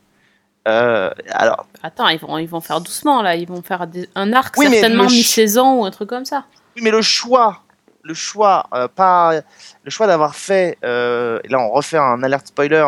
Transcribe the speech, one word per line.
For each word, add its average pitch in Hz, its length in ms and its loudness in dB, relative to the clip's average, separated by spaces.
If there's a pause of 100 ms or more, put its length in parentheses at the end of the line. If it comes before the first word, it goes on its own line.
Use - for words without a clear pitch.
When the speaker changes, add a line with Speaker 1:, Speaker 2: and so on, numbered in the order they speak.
(680)
Speaker 1:
Euh, 113 440 2 (200)
alors - 360 0 (160)
Speaker 2:
Attends, 190 260 -4
ils 160 100 0
vont, 151 200 -10
ils 165 100 -8
vont 170 120 -10
faire 160 200 -6
doucement, 254 420 -2
là. 175 140 0
Ils 170 100 -6
vont 175 160 -10
faire 180 240 -6
des, 180 280 -12
un 196 180 -2
arc, 262 240 0
Speaker 1:
Oui, 294 140 4
mais 226 100 4
Speaker 2:
certainement, 226 240 2
Speaker 1:
le 254 60 4
ch-, 240 80 4
Speaker 2:
mi-saison 233 600 2
ou 214 40 -2
un 190 60 -4
truc 202 180 -10
comme 247 160 -10
ça. 277 200 -8 (320)
Speaker 1:
oui, 240 60 -12
mais 220 80 2
le 220 120 4
choix, 233 600 0 (400)
le 160 120 -14
choix, 196 600 2
euh, 123 140 -2
pas, 175 520 2 (420)
le 139 80 -16
choix 220 160 0
d'avoir 156 280 2
fait, 185 500 -2
euh, 120 600 -2
et - 40 -16
là, 131 120 0
on 110 100 -2
refait 143 280 -2
un 127 240 0
alert 135 240 -2
spoiler, 147 420 0